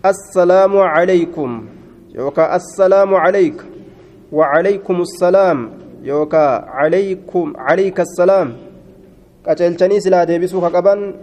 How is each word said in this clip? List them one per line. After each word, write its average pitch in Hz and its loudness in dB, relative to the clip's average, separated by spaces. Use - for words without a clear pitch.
"Assalaamu 190 2
alaykum," 170 0
yookaan 139 -2
"Assalaamu 196 2
alayka," 180 2
"Wa 151 2
alaykumus 180 -2
salaam," 180 2
yookaan 147 0
"Alaykum," 180 -2
"Alayka 185 0
salaam." 180 0
Qaceelchanii 175 0
silaa 180 2
deebisuu 175 -2
ka 170 0
qaban 196 0